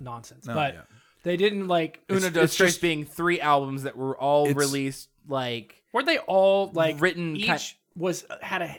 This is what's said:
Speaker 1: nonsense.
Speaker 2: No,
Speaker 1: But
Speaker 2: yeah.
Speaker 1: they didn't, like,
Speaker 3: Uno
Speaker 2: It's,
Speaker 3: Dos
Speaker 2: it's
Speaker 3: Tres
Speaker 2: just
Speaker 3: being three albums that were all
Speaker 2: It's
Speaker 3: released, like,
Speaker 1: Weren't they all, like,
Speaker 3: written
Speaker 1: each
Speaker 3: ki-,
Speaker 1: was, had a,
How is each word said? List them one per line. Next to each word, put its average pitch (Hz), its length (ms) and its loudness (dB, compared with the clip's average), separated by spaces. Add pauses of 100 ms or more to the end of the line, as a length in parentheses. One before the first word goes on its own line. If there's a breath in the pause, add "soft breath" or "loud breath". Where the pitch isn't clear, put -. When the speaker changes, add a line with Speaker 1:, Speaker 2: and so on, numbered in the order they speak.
Speaker 1:
nonsense. 120 460 -16
Speaker 2:
No, 117 80 -8
Speaker 1:
But 143 200 -2
Speaker 2:
yeah. 80 80 -18 (400 soft breath)
Speaker 1:
they 175 140 -2
didn't, 196 320 0
like, 165 420 -2
Speaker 3:
Uno 190 160 2
Speaker 2:
It's, 175 80 -2
Speaker 3:
Dos 165 100 6
Speaker 2:
it's - 120 2
Speaker 3:
Tres 180 160 4
Speaker 2:
just - 100 -6
Speaker 3:
being 160 220 0
three 170 360 -2
albums 139 440 0
that 131 120 -8
were 131 220 -4
all 147 300 4
Speaker 2:
It's 143 80 2
Speaker 3:
released, 139 520 -2 (180)
like, 123 560 -6 (100)
Speaker 1:
Weren't 269 140 0
they 311 120 2
all, 196 540 4
like, 160 280 0
Speaker 3:
written 170 360 0
Speaker 1:
each 208 100 -4
Speaker 3:
ki-, 165 320 -4 (200)
Speaker 1:
was, 175 260 -4 (160)
had 185 220 -6
a, 151 160 -8